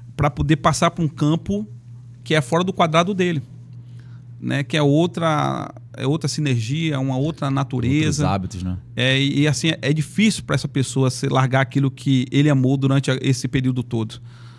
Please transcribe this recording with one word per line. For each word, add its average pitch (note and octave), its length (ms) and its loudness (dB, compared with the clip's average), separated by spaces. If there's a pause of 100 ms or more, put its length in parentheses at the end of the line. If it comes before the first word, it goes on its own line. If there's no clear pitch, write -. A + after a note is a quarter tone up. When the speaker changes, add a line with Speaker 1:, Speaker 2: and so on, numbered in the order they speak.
(160)
Speaker 1:
Pra C#3+ 140 2
poder D3+ 280 2
passar E3+ 340 2
pra F3 100 -6
um D#3+ 60 2
campo E3 580 0 (600)
que C#3+ 100 0
é D#3 60 6
fora E3 200 2
do F#3 120 -2
quadrado F3 400 2
dele. F3+ 280 0 (960)
Né? B2+ 260 -4
Que B2 120 -4
é D#3 60 4
outra, D3 920 0 (200)
é A2+ 120 -6
outra D3 220 0
sinergia, C#3 720 0
uma C3+ 160 -2
outra C#3+ 340 -2
natureza. C3+ 760 0
Speaker 2:
Outros A#2 120 2
hábitos, F#2 280 -4
né? F#2 140 -4 (200)
Speaker 1:
É, C3 200 2
e, C#3 240 2
e D3 60 4
assim, D3+ 220 0
é, D#3 120 -4
é C#3+ 120 0
difícil F#3 500 2
pra D3 120 -2
essa C#3+ 120 -2
pessoa C3+ 420 0
se C3+ 200 -4
largar C3 320 2
aquilo C3+ 280 0
que C3 420 0
ele C#3+ 180 4
amou C3+ 260 4
durante C3+ 340 2
a, C3 120 0
esse C3 260 0
período B2+ 340 0
todo. A2+ 400 -6 (380)